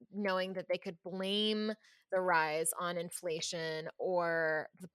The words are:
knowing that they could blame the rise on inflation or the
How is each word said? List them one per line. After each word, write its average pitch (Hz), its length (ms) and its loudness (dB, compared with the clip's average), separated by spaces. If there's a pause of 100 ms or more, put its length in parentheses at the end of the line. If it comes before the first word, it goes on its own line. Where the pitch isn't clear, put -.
(120)
knowing 185 420 0
that 185 140 -6
they 180 100 2
could 185 240 -10
blame 208 720 0 (380)
the 185 80 2
rise 165 580 4
on 175 200 -2
inflation 165 920 -4 (100)
or 165 720 2 (120)
the 180 140 -14